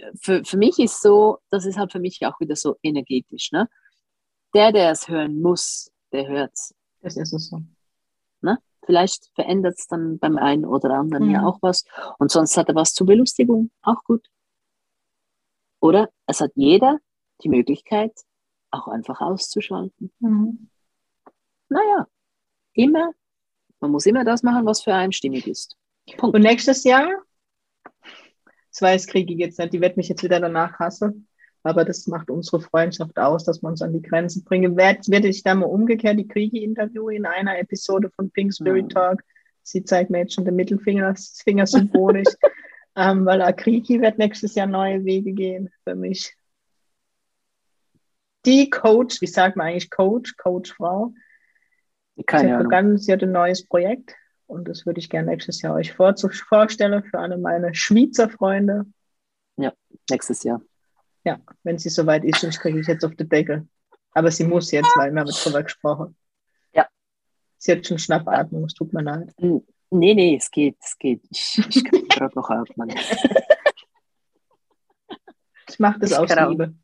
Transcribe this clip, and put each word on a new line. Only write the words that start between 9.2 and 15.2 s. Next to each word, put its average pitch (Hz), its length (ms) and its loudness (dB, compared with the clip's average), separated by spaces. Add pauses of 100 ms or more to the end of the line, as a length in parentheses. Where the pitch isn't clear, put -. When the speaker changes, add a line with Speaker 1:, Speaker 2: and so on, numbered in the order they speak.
Speaker 1:
verändert's 185 540 -4
dann 165 320 -6
beim 156 180 0
einen 143 280 0
oder 135 260 -2
anderen 143 400 0
ja 196 100 2
Speaker 2:
Mhm. 170 60 2
Speaker 1:
auch 185 140 -2
was. 185 240 -2 (340)
Und 143 120 2
sonst 160 240 2
hat 165 140 0
er 160 60 0
was 160 180 0
zur 185 140 0
Belustigung, 233 640 4 (100)
auch 233 220 0
gut. - 240 -2 (1500)